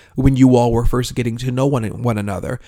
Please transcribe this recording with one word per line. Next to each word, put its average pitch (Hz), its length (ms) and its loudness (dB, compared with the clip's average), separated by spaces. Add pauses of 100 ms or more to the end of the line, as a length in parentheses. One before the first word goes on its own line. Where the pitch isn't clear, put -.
(160)
when 135 180 2
you 127 220 6
all 120 160 2
were 117 120 0
first 123 300 0
getting 117 220 -4
to 123 160 -6
know 131 160 -2
one, 127 160 -2 (180)
one 117 160 -2
another, 101 500 -6